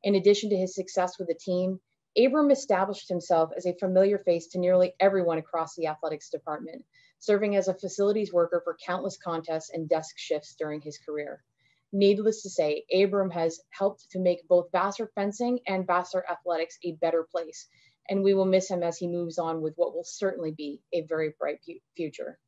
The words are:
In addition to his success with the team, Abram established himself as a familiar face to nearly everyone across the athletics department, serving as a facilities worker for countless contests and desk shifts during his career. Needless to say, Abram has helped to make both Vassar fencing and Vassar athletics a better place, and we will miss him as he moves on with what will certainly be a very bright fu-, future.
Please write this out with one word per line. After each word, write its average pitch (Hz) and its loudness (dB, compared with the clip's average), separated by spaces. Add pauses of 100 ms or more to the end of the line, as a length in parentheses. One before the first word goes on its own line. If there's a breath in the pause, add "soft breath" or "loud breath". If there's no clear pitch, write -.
In 202 2
addition 202 4
to 196 2
his 185 -2
success 185 -4
with 175 -6
the 165 -2
team, 185 -2 (420)
Abram 285 4
established 196 0
himself 170 2
as 175 -8
a 180 -2
familiar 196 4
face 170 0
to 185 -6
nearly 180 4
everyone 185 4
across 160 -4
the 160 -4
athletics 151 -6
department, - -10 (340 soft breath)
serving 202 2
as 185 2
a 185 0
facilities 202 0
worker 170 2
for 170 -6
countless 180 -4
contests 165 -6
and 160 -6
desk 160 -2
shifts - -6
during 151 -6
his 151 -14
career. 147 -10 (520)
Needless 202 4
to 190 -12
say, 151 -2 (100)
Abram 190 2
has 165 -2 (120)
helped - -4
to 190 -6
make 180 0
both 175 4
Vassar 196 -2
fencing 240 -2
and 185 -2
Vassar 180 0
athletics 165 -4
a 170 -4
better 165 0
place, 170 -8 (420 soft breath)
and 196 0
we 196 4
will 190 4
miss 185 4
him 175 -2
as 170 -2
he 175 -4
moves 175 -4
on 160 -4
with 156 -4
what - -2
will 170 -6
certainly 175 -4
be 147 -10 (120)
a 170 -2
very 156 -4
bright 147 -4
fu-, - -16 (220)
future. - -8